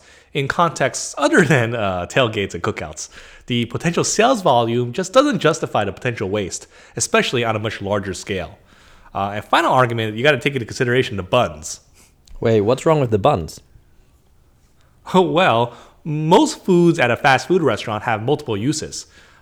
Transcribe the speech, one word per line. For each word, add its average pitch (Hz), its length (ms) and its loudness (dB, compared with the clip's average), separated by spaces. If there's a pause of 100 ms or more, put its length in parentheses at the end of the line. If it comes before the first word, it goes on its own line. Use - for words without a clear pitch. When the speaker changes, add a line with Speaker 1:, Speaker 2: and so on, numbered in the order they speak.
(340)
Speaker 1:
in 139 140 -4
contexts - 680 -2
other 285 260 4
than, 123 320 2
uh, 92 320 -2
tailgates 107 460 0
and 87 100 -10
cookouts. 80 460 -6 (360)
The 120 200 -2
potential 170 380 -2
sales 226 400 2
volume 120 500 2
just 185 180 -6
doesn't 262 280 4
justify 151 460 0
the 98 60 -4
potential 113 380 -4
waste, 98 380 -4 (280)
especially 135 480 0
on 113 120 0
a 107 40 -2
much 107 220 -6
larger 98 320 -4
scale. - 460 -8 (540)
Uh, 101 220 -4
and - 100 -8
final 302 280 2
argument, 117 420 0
you 113 60 -6
gotta 143 160 4
take 139 160 -2
into 117 140 -4
consideration 123 500 0
the 92 60 -6
buns. 87 560 -2 (600)
Speaker 2:
Wait, 113 220 2
what's 117 240 0
wrong 160 140 4
with 131 100 0
the 107 80 0
buns? 98 420 0 (1500)
Speaker 1:
<laughs> - 80 -14
Well, 151 600 2 (280)
most 160 600 2
foods 175 360 4
at 123 100 2
a 113 80 2
fast 131 300 2
food 180 160 2
restaurant 107 400 -2
have 110 180 -2
multiple 123 340 -2
uses, 101 520 -6 (340)